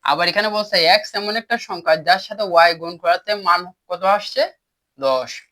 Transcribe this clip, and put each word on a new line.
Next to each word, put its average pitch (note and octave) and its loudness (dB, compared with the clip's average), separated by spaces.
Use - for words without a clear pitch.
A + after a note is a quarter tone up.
আবার D#3 0
এখানে G#3 0
বলছে G#3 -4
এক্স - 0
এমন G#3 -6
একটা A#3 -4
সংখ্যা E3+ 0
যার F#3+ 2
সাথে G#3 -6
ওয়াই E3+ 6
গুণ E3+ -10
করাতে F3+ 0
মান F3 2
কত F3 -8
আসছে? A3+ -4
দশ। B2+ 0